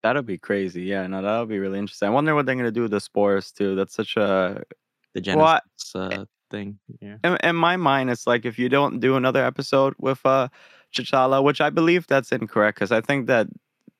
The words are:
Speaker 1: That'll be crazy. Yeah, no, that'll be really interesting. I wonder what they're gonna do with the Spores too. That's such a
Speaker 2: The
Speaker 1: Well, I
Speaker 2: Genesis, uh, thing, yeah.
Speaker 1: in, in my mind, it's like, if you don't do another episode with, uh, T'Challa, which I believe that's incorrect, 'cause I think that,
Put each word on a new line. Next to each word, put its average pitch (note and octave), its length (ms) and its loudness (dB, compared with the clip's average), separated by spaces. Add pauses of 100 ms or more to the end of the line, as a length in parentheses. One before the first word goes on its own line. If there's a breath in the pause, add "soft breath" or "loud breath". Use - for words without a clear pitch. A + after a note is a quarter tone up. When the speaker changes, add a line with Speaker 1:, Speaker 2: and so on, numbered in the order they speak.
Speaker 1:
That'll B2+ 180 0
be G#2 160 -8
crazy. F#2 460 -4
Yeah, F#2+ 240 -4
no, F#2+ 140 -6
that'll A2 240 -2
be G#2+ 140 -6
really G2 200 -4
interesting. G2+ 280 -4
I G#2 40 0
wonder D3+ 240 2
what D3 100 0
they're C3 100 -2
gonna A#2+ 160 -2
do A#2 120 -2
with A2 80 -2
the G#2 80 0
Spores G2+ 540 -2
too. G2 220 -2
That's F#2+ 180 -4
such - 240 -6
a G2 460 0 (500)
Speaker 2:
The F#2+ 80 -6 (100)
Speaker 1:
Well, D#3 160 4
I D#3+ 220 4
Speaker 2:
Genesis, - 260 -18
uh, F#2+ 300 -8 (240)
thing, G2+ 300 -12 (220)
yeah. G#2 220 -16
Speaker 1:
in, F3 200 0
in E3+ 120 2
my E3+ 220 2
mind, C3+ 320 2
it's - 180 -4
like, A#2+ 180 2
if A#2+ 140 -6
you B2 100 0
don't C#3 300 2
do C3 160 2
another C3 300 2
episode C3+ 540 0
with, C3 260 -2
uh, C3 240 2 (460 soft breath)
T'Challa, C3+ 480 2
which C#3+ 180 2
I D3 80 2
believe E3 380 2
that's C#3 240 0
incorrect, G#2+ 480 0
'cause F#2+ 120 -2
I A2+ 100 2
think C3+ 260 -2
that, A#2 200 2 (520)